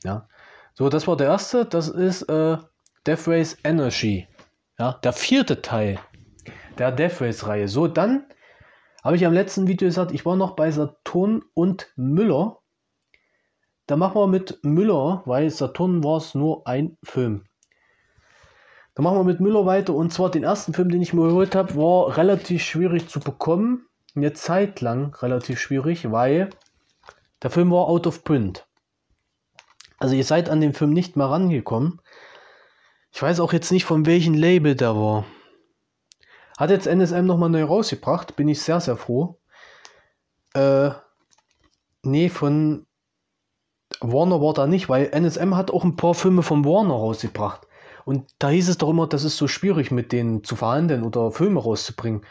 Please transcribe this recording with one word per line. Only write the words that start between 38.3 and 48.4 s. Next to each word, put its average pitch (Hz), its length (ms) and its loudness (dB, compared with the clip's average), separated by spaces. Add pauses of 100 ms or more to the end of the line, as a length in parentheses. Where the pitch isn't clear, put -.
Bin 147 140 0
ich 147 140 0
sehr, 170 180 0
sehr 127 160 -2
froh. 143 420 -4 (1160)
Äh, 139 360 4 (1120)
nee, 147 260 2
von 151 580 -2 (1120)
Warner 147 420 0
war 151 100 2
da 143 140 0
nicht, 180 240 0
weil 131 220 2
N 170 120 0
S 165 140 -2
M 185 180 0
hat 190 140 -2
auch 185 140 -2
ein 175 120 0
paar 170 160 2
Filme 180 300 2
von 147 240 2
Warner 185 260 2
rausgebracht. 110 720 -4 (380)
Und 135 220 -4 (120)
da 143 120 0